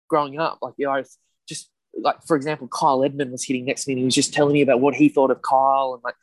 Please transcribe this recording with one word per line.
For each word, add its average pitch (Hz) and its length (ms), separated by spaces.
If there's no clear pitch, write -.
growing 147 320
up. 160 240
Like, 127 140
you 139 100
know, 135 160
just, - 220
like, 113 300
for 165 100
example, 139 320
Kyle 135 360
Edmund 139 280
was 127 120
hitting 127 220
next 135 180
to 139 80
me - 20
and 127 60
he 127 60
was 127 100
just 139 180
telling 143 200
me 143 100
about 123 160
what 139 160
he 151 120
thought 135 220
of - 140
Kyle 135 500
and, 120 100
like, 120 180